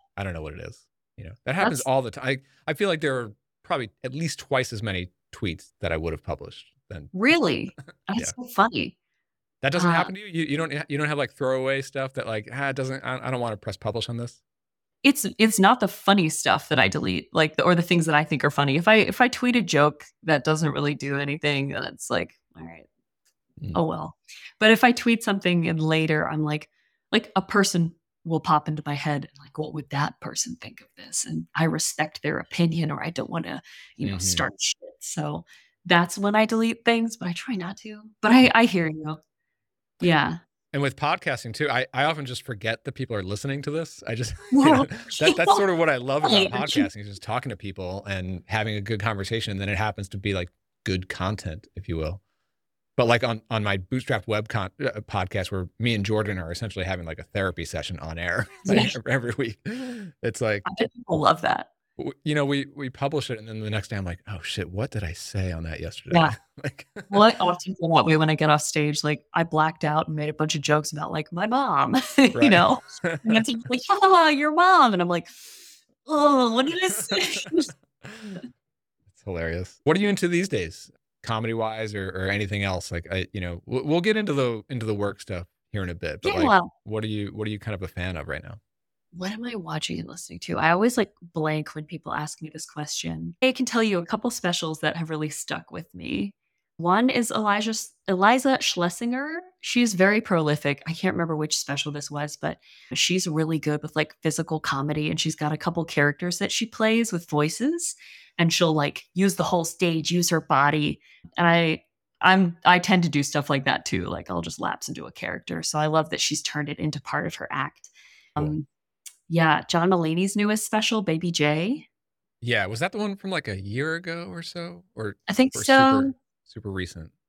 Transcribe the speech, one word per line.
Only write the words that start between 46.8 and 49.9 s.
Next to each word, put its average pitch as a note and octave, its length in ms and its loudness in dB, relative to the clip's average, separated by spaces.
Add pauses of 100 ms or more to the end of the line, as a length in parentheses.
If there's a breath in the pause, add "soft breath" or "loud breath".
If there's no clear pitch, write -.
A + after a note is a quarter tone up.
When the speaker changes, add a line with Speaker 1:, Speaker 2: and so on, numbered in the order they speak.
Speaker 1:
is G#2 60 -12
just G2 160 -14
talking B2 280 -4
to G#2 40 -8
people G2+ 500 -8
and F#2 400 -4
having G#2+ 300 -2
a G#2 60 -4
good G#2 180 -4
conversation. G#2+ 520 -4
And G2 100 -4
then G2 80 -2
it G2+ 80 0
happens G#2+ 320 -4